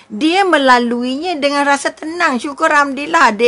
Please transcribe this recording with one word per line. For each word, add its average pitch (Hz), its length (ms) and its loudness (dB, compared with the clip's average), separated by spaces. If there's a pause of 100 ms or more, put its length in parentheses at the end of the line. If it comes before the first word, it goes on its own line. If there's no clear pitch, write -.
(100)
dia 311 320 0
melaluinya 262 960 0
dengan 285 240 0
rasa 285 320 -2
tenang. 311 480 -4
Syukur, 311 320 -2
Alhamdulillah, 285 560 0
ada 220 180 0